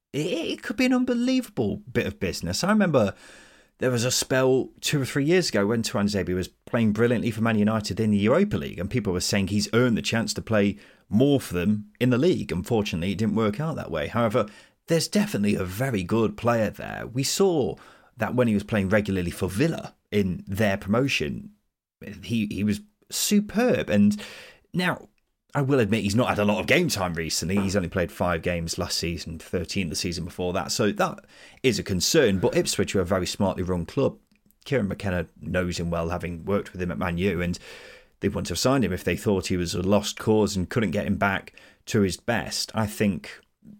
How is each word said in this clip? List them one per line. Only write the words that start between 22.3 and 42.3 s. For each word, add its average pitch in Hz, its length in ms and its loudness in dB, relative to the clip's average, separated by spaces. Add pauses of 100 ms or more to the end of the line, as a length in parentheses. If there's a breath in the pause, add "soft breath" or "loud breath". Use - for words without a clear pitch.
he 92 140 -2
was 104 160 0 (300)
superb. 208 800 2
And 104 320 4 (540 loud breath)
now, 180 320 -2 (460)
I 143 100 0
will 135 180 4
admit 107 220 2
he's 101 120 0
not 113 140 4
had 98 100 0
a 104 60 4
lot 104 160 2
of - 80 -6
game 160 200 4
time 90 260 -2
recently. 82 420 -2
He's 98 180 0
only 90 140 2
played 87 240 -2
five 87 300 -2
games 85 360 -4
last 85 200 -4
season, 82 420 -6
thirteen 92 480 -4
the - 80 -6
season 85 280 -4
before 90 280 -4
that. 92 180 -4
So 104 220 0
that - 320 -2 (400 loud breath)
is 117 140 4
a - 40 -6
concern. 104 560 2
But 117 180 2
Ipswich - 380 0
are 101 60 2
a 90 40 0
very 90 220 0
smartly 95 380 -2
run 87 200 -2
club. - 340 -2 (460)
Kieran 233 220 0
McKenna 90 400 -2 (140)
knows 87 400 -2
him 85 100 -2
well, 85 200 -2
having 87 340 -6
worked 98 280 -2
with 90 80 -10
him 90 120 -2
at - 60 -6
Man 87 200 -2
U, 90 240 0
and 87 160 -2 (640 loud breath)
they 101 80 0
wouldn't 92 220 -4
have 87 100 -4
signed 127 240 2
him 90 80 -2
if 87 100 -6
they 87 140 0
thought 98 320 0
he 95 80 0
was 87 180 -2
a 92 80 -2
lost 101 380 0
cause 107 340 2
and 90 140 -2
couldn't 110 240 -2
get 98 140 -2
him 95 100 0
back 98 380 -2 (320 loud breath)
to 110 160 2
his 92 140 2
best. - 580 -4